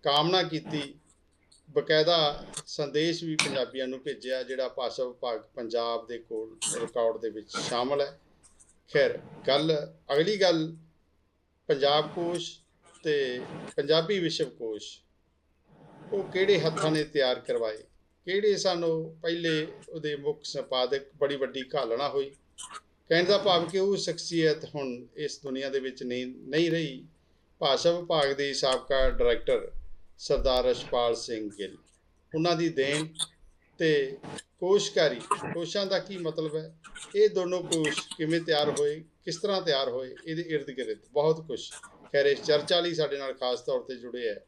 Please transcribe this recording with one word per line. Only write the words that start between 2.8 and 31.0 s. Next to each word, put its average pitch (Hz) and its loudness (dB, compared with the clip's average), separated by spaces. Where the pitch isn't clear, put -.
ਵੀ 156 -2
ਪੰਜਾਬੀਆਂ 135 -2
ਨੂੰ 131 -6
ਭੇਜਿਆ, 131 -6
ਜਿਹੜਾ 127 -4
ਭਾਸ਼ਾ 123 -4
ਵਿਭਾਗ 123 -6
ਪੰਜਾਬ 117 -4
ਦੇ 117 -10
ਕੋਲ 113 -10
ਰਿਕਾਰਡ 113 0
ਦੇ 113 -6
ਵਿੱਚ 107 -10
ਸ਼ਾਮਲ 143 -2
ਹੈ। 143 -4
ਖੈਰ, 131 4
ਗੱਲ, 147 2
ਅਗਲੀ 185 4
ਗੱਲ 165 4
ਪੰਜਾਬ 147 2
ਕੋਸ਼ 170 -4
ਤੇ 135 0
ਪੰਜਾਬੀ 160 2
ਵਿਸ਼ਵ 160 0
ਕੋਸ਼, 110 -10
ਉਹ 196 -2
ਕਿਹੜੇ 190 4
ਹੱਥਾਂ 156 0
ਨੇ 156 2
ਤਿਆਰ 127 0
ਕਰਵਾਏ, 117 -2
ਕਿਹੜੇ 196 2
ਸਨ 170 0
ਉਹ 160 -2
ਪਹਿਲੇ 165 0
ਉਹਦੇ 151 -6
ਮੁੱਖ 143 -4
ਸੰਪਾਦਕ? 131 -2
ਬੜੀ 143 0
ਵੱਡੀ 131 -4
ਘਾਲਣਾ 127 0
ਹੋਈ। 139 -2
ਕਹਿਣ 170 4
ਦਾ 196 6
ਭਾਵ 175 4
ਕਿ 185 0
ਉਹ 196 2
ਸ਼ਖਸੀਅਤ 160 0
ਹੁਣ 127 -6
ਇਸ 151 -8
ਦੁਨੀਆ 135 -6
ਦੇ 135 0
ਵਿੱਚ 131 -8
ਨਹੀਂ, 123 -4
ਨਹੀਂ 147 0
ਰਹੀ। 147 -4
ਭਾਸ਼ਾ 147 4
ਵਿਭਾਗ 170 2
ਦੇ 139 -2
ਸਾਬਕਾ 131 2
ਡਾਇਰੈਕਟਰ 120 2
ਸਰਦਾਰ 127 2
ਰਛਪਾਲ 120 2